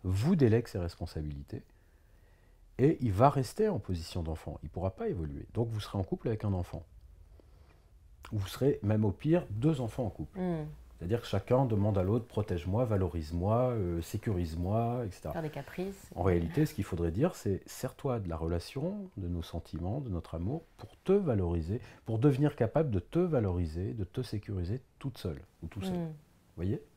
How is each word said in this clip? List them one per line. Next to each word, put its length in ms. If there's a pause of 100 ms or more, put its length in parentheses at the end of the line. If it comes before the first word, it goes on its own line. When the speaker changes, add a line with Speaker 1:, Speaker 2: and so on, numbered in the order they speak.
Speaker 1:
vous 320
délègue 320
ses 100
responsabilités 840 (1120)
et 240
il 100
va 180
rester 400
en 100
position 420
d'enfant. 400
Il 60
ne 20
pourra 220
pas 180
évoluer. 460
Donc 140
vous 100
serez 180
en 60
couple 240
avec 180
un 80
enfant. 320 (1500)
Vous 160
serez 360
même 200
au 80
pire 380
deux 320
enfants 240
en 40
couple. 300
Speaker 2:
Hmm. 260 (320)
Speaker 1:
C'est-à-dire 240
que 60
chacun 360
demande 340
à 60
l'autre, 220
protège-moi, 580
valorise-moi, 840
euh, 320
sécurise-moi, 1040
et 40
cetera. 200
Speaker 2:
Faire 100
des 80
caprices. 640
Speaker 1:
En 100
réalité, 420
ce 80
qu'il 100
faudrait 280
dire, 240
c'est 300
sers-toi 540
de 80
la 80
relation, 800
de 140
nos 120
sentiments, 600
de 80
notre 260
amour, 260 (140)
pour 300
te 80
valoriser, 680 (260)
pour 140
devenir 380
capable 340
de 80
te 200
valoriser, 720
de 100
te 180
sécuriser 600 (180)
toute 180
seule 240 (220)
ou 40
tout 140
seul. 140
Speaker 2:
Hmm. 120
Speaker 1:
Vous 500
voyez ? 260 (140)